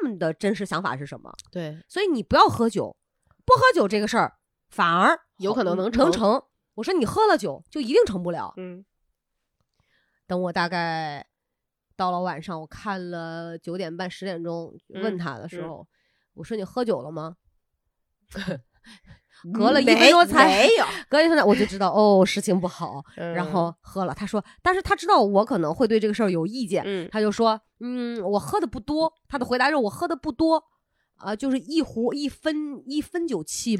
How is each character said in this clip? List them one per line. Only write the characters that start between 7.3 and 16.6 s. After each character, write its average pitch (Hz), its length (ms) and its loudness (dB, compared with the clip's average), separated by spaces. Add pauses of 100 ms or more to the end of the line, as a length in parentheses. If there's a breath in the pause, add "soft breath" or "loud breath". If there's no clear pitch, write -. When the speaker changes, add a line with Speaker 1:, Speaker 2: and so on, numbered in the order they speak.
Speaker 1:
酒 170 340 -4
就 - 80 -10
一 247 140 -4
定 453 140 6
成 190 160 -4
不 175 80 -6
了。 135 260 -8
Speaker 2:
嗯。 185 280 -16 (1400)
Speaker 1:
等 180 140 -4
我 175 120 -4
大 175 140 -2
概 160 600 -6 (680)
到 180 160 -4
了 180 120 -4
晚 160 200 -6
上， 170 200 -10
我 156 40 -18
看 190 440 -10
了 165 480 -12
九 170 180 -10
点 170 180 -8
半、 180 160 -8
十 - 140 -14
点 175 180 -8
钟， 165 320 -8 (200)
Speaker 2:
嗯。 190 80 -10
Speaker 1:
问 202 160 -4
他 156 180 -8
的 110 100 -14
时 175 160 -12
候， 165 200 -14
Speaker 2:
嗯。 160 40 -20 (480)
Speaker 1:
我 - 80 -16
说 220 160 -10
：“你 190 60 -6